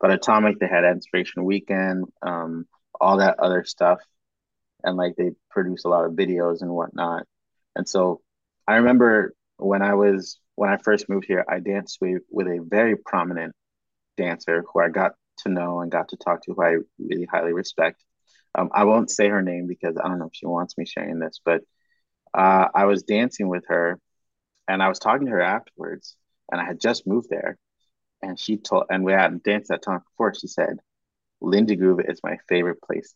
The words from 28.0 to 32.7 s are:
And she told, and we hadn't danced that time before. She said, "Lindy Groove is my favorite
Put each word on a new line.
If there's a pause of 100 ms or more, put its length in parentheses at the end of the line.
And
she
told,
and
we
hadn't
danced
that
time
before.
She
said, (640)
"Lindy
Groove
is
my (120)
favorite